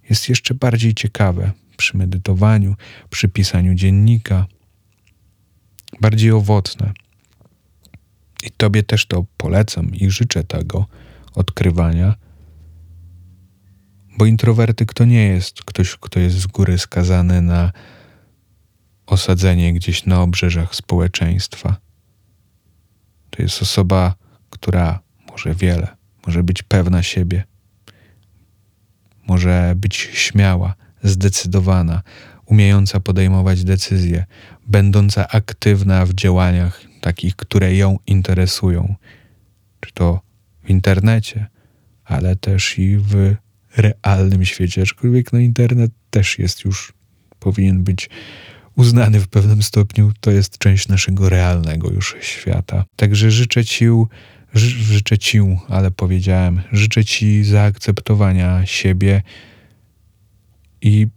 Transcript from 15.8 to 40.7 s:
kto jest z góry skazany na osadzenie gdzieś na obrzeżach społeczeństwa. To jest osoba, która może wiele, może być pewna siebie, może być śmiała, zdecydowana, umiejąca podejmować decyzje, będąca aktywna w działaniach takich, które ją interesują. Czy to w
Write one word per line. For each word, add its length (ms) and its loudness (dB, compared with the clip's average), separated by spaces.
kto 200 -4
jest 160 0
z 100 -4
góry 320 0
skazany 640 0
na 300 0
osadzenie 680 0
gdzieś 340 -4
na 160 2
obrzeżach 520 -2
społeczeństwa. 1000 -4
To 120 -8
jest 200 -4
osoba, 520 0
która 500 -4
może 240 -8
wiele, 420 -2
może 160 -2
być 200 -2
pewna 400 0
siebie, 420 -4
może 500 0
być 200 -4
śmiała, 800 -2
zdecydowana, 1000 0
umiejąca 540 2
podejmować 640 0
decyzje, 600 -2
będąca 600 2
aktywna 800 0
w 80 -2
działaniach 680 0
takich, 360 -4
które 380 -2
ją 320 2
interesują. 880 -2
Czy 120 -18
to 280 -2
w 60 -12